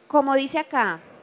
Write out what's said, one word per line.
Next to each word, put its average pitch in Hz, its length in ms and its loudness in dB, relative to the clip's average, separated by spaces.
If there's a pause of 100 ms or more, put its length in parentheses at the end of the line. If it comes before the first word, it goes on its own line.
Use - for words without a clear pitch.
como 277 260 2
dice 269 240 -2
acá, 233 420 -2 (240)